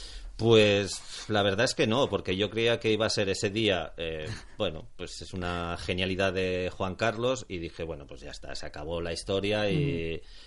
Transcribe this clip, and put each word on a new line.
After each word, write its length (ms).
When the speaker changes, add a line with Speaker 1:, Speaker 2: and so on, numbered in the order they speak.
Speaker 1:
Pues 680
la 140
verdad 240
es 80
que 120
no, 220
porque 260
yo 140
creía 320
que 100
iba 140
a 60
ser 180
ese 220
día, 480
eh, 280
bueno, 300
pues 240
es 140
una 420
genialidad 560
de 420
Juan 200
Carlos 520
y 120
dije, 240
"Bueno, 240
pues 160
ya 80
está, 240
se 100
acabó 380
la 100
historia", 580
y, 440
Speaker 2:
Ujú. 100